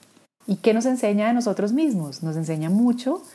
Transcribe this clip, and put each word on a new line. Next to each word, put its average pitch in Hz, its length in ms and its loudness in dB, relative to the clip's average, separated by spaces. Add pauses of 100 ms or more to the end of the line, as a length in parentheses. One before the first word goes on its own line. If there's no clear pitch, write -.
(460)
¿Y 196 100 0
qué 220 180 2
nos 226 100 0
enseña 214 420 0
de 233 60 2
nosotros 208 400 0
mismos? 220 500 -2
Nos 160 140 -4
enseña 160 320 -4
mucho 240 540 0 (120)